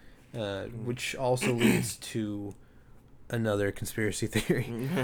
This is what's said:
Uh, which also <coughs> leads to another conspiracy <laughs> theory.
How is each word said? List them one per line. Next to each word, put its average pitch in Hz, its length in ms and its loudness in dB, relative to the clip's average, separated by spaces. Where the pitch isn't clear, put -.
Uh, 98 280 -4
which 117 500 -6
also 127 380 2
<coughs> - 0 -
leads 117 440 4
to 104 560 -6
another 104 420 2
conspiracy 107 560 -2
<laughs> - 0 -
theory. 117 600 0